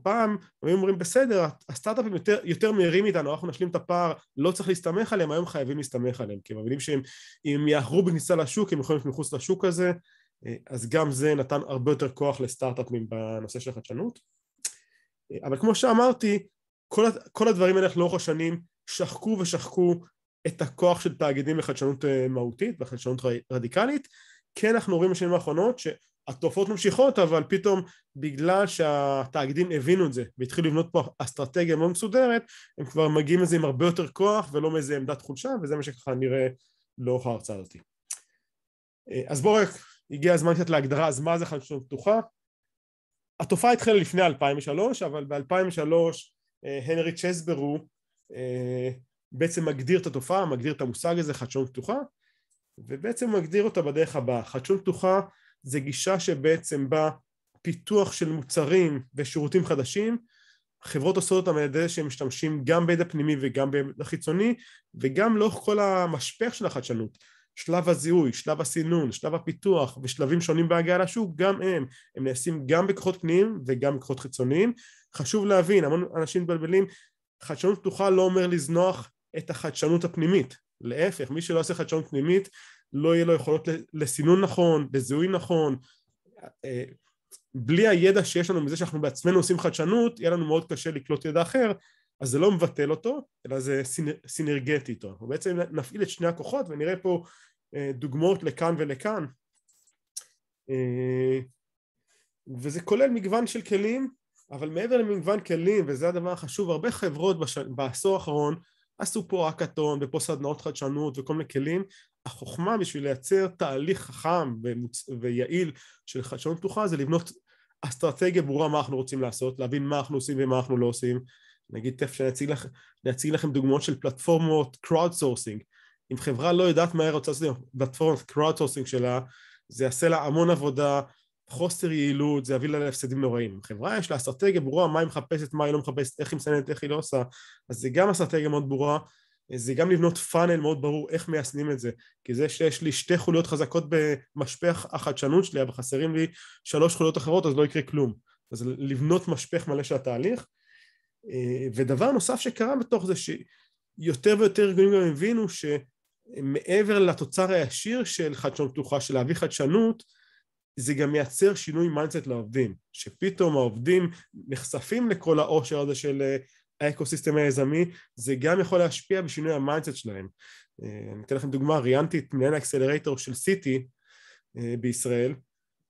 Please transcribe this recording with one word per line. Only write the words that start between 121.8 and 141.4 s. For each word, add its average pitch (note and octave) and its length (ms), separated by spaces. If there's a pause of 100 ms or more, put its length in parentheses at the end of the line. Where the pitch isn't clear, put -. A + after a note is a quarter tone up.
תכף C#3 140
שאני C3 160
אציג C3+ 220
לכ-, D3 160 (380)
אני B2+ 80
אציג D3+ 200
לכם D#3 200
דוגמאות C3+ 300
של - 180
פלטפורמות D#3 760 (100)
crowdsourcing. D3+ 760 (500)
אם C3 40
חברה C3+ 360
לא F3 100
יודעת E3+ 320
מה D#3+ 100
היא D#3 80
רוצה D3+ 180
לעשות D3+ 180
עם C3 60 (240)
פלטפורמת C#3 520
crowdsourcing D3 560
שלה, B2 340 (480)
זה B2+ 160
יעשה C3 240
לה D#3+ 160
המון D#3+ 260
עבודה, C#3+ 500 (480)
חוסר E3+ 440
יעילות, C#3+ 520
זה C3 100
יביא C3 140
לה D3+ 100
להפסדים C3+ 420
נוראים. A#2+ 340
אם G2 80
חברה C#3+ 360
יש E3+ 120
לה D#3 60
אסטרטגיה E3+ 440
ברורה, D3+ 280
מה D#3 120
היא E3 60
מחפשת, D3+ 480
מה D3+ 100
היא D3 80
לא D3+ 60
מחפשת, C3+ 420
איך D3 120
היא D#3+ 40
מסננת, D3 340
איך C#3+ 120
היא C#3+ 80
לא D3 60
עושה, C#3+ 260 (460)
אז A#2+ 80
זה A2+ 120
גם E3+ 200
אסטרטגיה E3 400
מאוד D3 200
ברורה, C#3+ 300 (560)
זה B2 200
גם E3 160
לבנות E3+ 280
פאנל E3+ 380
מאוד D3+ 260
ברור D3 280
איך E3+ 180
מיישמים D3 420